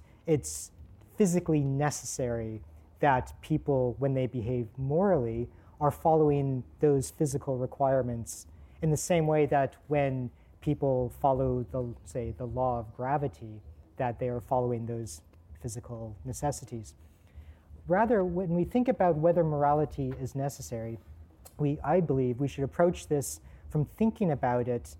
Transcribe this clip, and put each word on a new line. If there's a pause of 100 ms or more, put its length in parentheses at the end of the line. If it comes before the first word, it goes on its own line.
(260)
it's (480)
physically
necessary (380)
that
people,
when
they
behave (100)
morally, (280)
are
following (160)
those
physical
requirements (340)
in
the
same
way
that (140)
when (320)
people
follow
the, (220)
say,
the
law
of
gravity, (380)
that
they
are
following
those (400)
physical
necessities. (960)
Rather,
when
we
think
about
whether
morality
is
necessary, (600)
we,
I
believe,
we
should
approach
this (280)
from
thinking
about
it